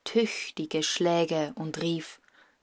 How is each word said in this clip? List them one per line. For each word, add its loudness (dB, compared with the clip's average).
tüchtige 0
Schläge 2
und -6
rief, -2